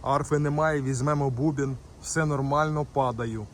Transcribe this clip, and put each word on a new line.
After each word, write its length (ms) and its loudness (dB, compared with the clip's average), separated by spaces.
арфи 360 2
немає, 440 2
візьмемо 480 0
бубін, 460 0
все 240 0
нормально, 680 0
падаю. 600 -2